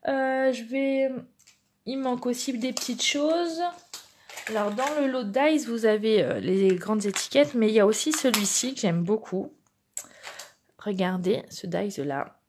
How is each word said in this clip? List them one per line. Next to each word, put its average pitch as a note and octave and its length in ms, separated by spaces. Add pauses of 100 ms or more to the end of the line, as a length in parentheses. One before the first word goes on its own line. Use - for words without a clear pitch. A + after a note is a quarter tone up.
Euh, C4 460
je A#3 120
vais, C4+ 460 (760)
il C4 120
manque B3 280
aussi B3 320
des B3+ 140
petites - 300
choses. E4 600 (840)
Alors, G#3 240
dans C#4+ 280
le C#4 60
lot B3+ 160
de G3+ 80
dies, C#4 360
vous A#3 200
avez, G#3+ 360
euh, B2 180
les F#3+ 340
grandes G3+ 320
étiquettes, C#4 480
mais A3 140
il A3 60
y A3 60
a G3 60
aussi G#3+ 260
celui-ci B3 640
que - 60
j'aime E3+ 220
beaucoup. G3+ 520 (1200)
Regardez, F#3 720
ce - 180
dies-là. E3+ 720 (100)